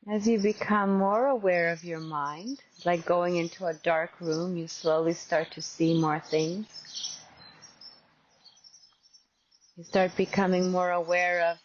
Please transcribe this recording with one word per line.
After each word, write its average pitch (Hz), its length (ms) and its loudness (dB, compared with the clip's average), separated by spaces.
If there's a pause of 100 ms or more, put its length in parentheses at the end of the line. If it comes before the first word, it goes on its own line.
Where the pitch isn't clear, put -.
(100)
As 208 180 0
you 233 100 4
become 202 600 2
more 208 300 2
aware 185 440 2
of 170 120 -6
your 165 160 -8
mind, 160 600 -8 (240)
like 170 220 0
going 175 300 2
into 170 300 -4
a 165 80 -2
dark 160 460 -2
room, 170 360 -4
you 165 120 -6
slowly 165 460 0
start 165 380 -2
to 160 100 -14
see 165 320 0
more 156 260 2
things. 165 460 -2 (3000)
You 170 80 -18
start 185 320 0
becoming 185 560 2
more 180 200 2
aware 175 540 2
of 170 180 0